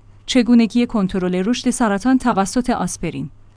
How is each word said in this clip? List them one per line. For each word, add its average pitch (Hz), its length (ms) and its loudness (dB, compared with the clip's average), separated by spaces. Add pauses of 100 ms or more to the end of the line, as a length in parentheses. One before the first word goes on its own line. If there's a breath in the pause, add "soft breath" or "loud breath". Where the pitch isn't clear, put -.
(260 soft breath)
چگونگی 240 600 4
کنترل 185 500 -2
رشد 226 340 -2
سرطان 233 480 0
توسط 226 520 0
آسپرین. 156 600 -4 (260)